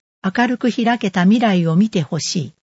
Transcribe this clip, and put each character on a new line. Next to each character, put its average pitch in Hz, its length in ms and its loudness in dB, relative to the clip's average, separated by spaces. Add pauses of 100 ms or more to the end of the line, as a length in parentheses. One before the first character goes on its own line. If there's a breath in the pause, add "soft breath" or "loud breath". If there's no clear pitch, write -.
(240)
明 233 240 0
る 247 100 -4
く 247 140 0
開 233 260 0
け 202 140 -4
た 180 120 0
未 208 180 4
来 185 260 2
を 160 80 0
見 214 140 4
て 185 120 -2
ほ 151 180 -6
し - 200 -6
い 131 140 -8 (120)